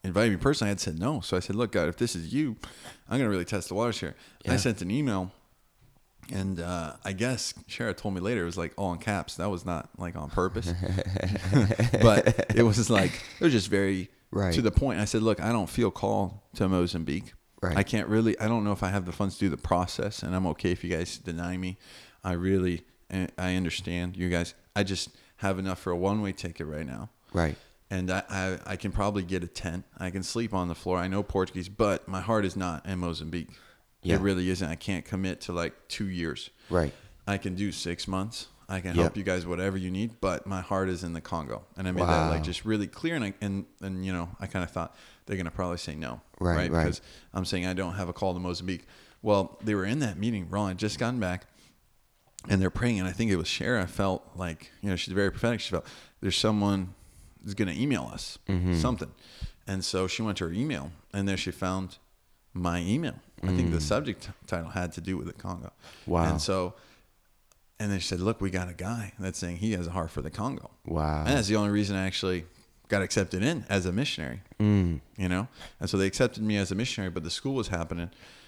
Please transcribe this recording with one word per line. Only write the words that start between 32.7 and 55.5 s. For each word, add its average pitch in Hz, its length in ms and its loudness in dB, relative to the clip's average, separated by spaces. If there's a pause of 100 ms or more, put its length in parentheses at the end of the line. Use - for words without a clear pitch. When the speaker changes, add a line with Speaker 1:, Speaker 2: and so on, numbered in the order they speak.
Speaker 1:
in 95 120 -2
Mozambique. 82 520 -4 (520)
Speaker 2:
Yeah. 92 140 4
Speaker 1:
It 92 40 2
really 92 300 2
isn't. 92 180 0
I 82 60 -4
can't 92 300 -4
commit 95 380 -2
to, - 100 -6
like, 85 220 -2 (140)
two 101 200 -4
years. 85 420 -4 (200)
Speaker 2:
Right. 82 220 4 (340)
Speaker 1:
I 101 120 0
can 92 160 -4
do 98 160 -2
six - 380 -6
months. 95 400 -4 (200)
I 95 120 -4
can 87 160 -2
Speaker 2:
Yeah. 85 60 6
Speaker 1:
help 82 160 2
you 98 40 -2
guys, 92 240 0
whatever 92 300 -2
you 92 140 -2
need, 107 320 -4
but 90 240 -2
my 95 160 -4
heart 95 260 0
is 90 160 -2
in 85 80 -4
the 80 80 -6
Congo. 69 440 -6 (120)
And 95 100 -4
I 92 60 0
made 87 140 2
that, 80 240 6
like, 80 100 2
Speaker 2:
Wow. 78 40 -2
Speaker 1:
just 87 200 -4
really 107 220 0
clear. - 280 -4
And, 131 100 0
I, 98 180 -4
and, 98 240 -2 (160)
and, 95 240 -4
you 95 60 0
know, 87 180 -4 (100)
I 95 60 -6
kinda 92 200 -2
thought, - 300 -6 (300)
"They're 101 100 -4
gonna 85 140 -4
probably 87 280 -2
say 78 160 -8
no," 71 280 -8 (180)
Speaker 2:
Right, 87 160 4
Speaker 1:
right? 87 160 2
Speaker 2:
right. 82 120 4
Speaker 1:
Because 87 180 0 (320)
I'm 92 100 -2
saying, 90 220 -2
"I 92 80 -2
don't 90 200 -2
have 95 140 -4
a 90 60 -6
call 95 180 -2
to 87 80 -4
Mozambique." 87 460 -4 (340)
Well, 101 420 2
they 107 120 2
were 95 100 2
in 113 160 0
that 101 180 -2
meeting. 101 300 -2
Ron 98 200 0
had 90 100 -4
just 107 200 -2
gotten 120 220 -2
back, 90 260 -2 (1040)
and 95 120 6
they're 92 100 2
praying. 120 300 0
And 92 80 0
I 92 40 -2
think 113 180 0
it 95 60 4
was 85 120 -2
Shara 110 380 0
felt 95 360 0 (120)
like, 85 360 -8 (100)
you 101 80 -4
know, 92 80 0
she's - 180 -6
very 98 160 4
prophetic. 117 300 0